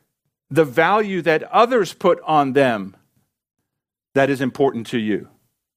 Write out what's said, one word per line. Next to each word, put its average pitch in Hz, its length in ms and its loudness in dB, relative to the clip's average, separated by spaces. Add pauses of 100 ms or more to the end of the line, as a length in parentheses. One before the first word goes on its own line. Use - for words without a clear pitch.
(500)
the 156 140 2
value 180 600 0
that 156 200 0
others 220 500 0
put 175 280 0
on 147 320 0
them 117 420 0 (1200)
that 135 140 2
is 135 100 -2
important 123 480 -2
to 127 100 -4
you. 107 300 -4 (500)